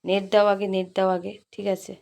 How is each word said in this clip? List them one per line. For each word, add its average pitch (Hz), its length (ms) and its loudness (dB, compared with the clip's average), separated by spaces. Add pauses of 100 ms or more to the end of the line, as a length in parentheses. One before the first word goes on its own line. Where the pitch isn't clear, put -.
নেট 190 260 0
দাও 208 160 6
আগে, 202 200 2
নেট 185 280 -4
দাও 190 140 2
আগে, 185 300 -4 (140)
ঠিক 202 140 -10
আছে? 190 360 -6